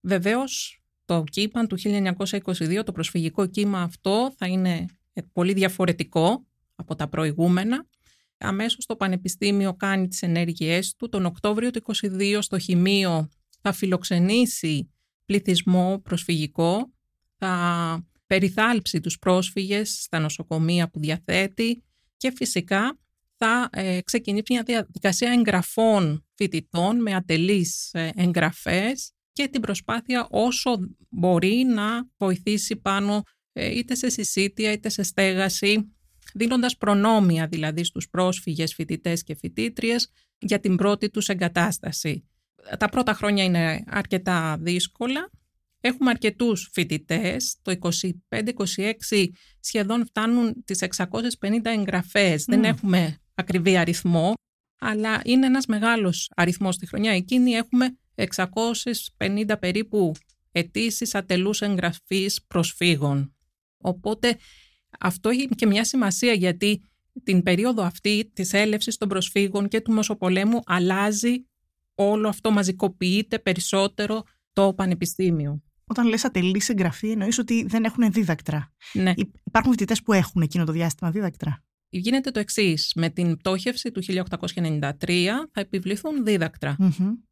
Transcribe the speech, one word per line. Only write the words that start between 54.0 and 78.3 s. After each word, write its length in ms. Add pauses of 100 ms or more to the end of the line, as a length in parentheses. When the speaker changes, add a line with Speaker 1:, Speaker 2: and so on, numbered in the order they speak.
Speaker 1:
αλλά 440
είναι 220
ένας 200
μεγάλος 720
αριθμός 400
τη 100
χρονιά. 260
Εκείνη 400
έχουμε 460 (160)
εξακόσιες 1000
πενήντα 420
περίπου 540 (400)
αιτήσεις 600
ατελούς 460
εγγραφής 840
προσφύγων. 880 (460)
Οπότε 560 (680)
αυτό 240
έχει 200
και 180
μια 180
σημασία, 480
γιατί 500 (400)
την 200
περίοδο 400
αυτή 500
της 200
έλευσης 440
των 120
προσφύγων 600
και 120
του 120
Μεσοπολέμου 720
αλλάζει 800 (480)
όλο 340
αυτό, 220
μαζικοποιείται 880
περισσότερο 840 (300)
το 220
πανεπιστήμιο. 880 (240)
Speaker 2:
Όταν 200
λες 180
ατελή 360
συγγραφή, 500
εννοείς 280
ότι 280
δεν 180
έχουνε 240
δίδακτρα. 640 (200)